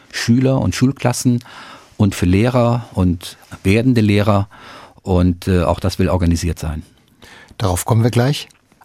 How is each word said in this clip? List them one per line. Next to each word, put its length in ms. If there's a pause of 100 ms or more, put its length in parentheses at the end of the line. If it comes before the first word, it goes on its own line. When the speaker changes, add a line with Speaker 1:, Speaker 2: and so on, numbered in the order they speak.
(140)
Speaker 1:
Schüler 480
und 120
Schulklassen 680 (540)
und 180
für 100
Lehrer 680
und 420 (300)
werdende 340
Lehrer. 480 (540)
Und, 480
äh, 140
auch 180
das 180
will 80
organisiert 500
sein. 260 (760)
Speaker 2:
Darauf 260
kommen 180
wir 100
gleich. 360 (380)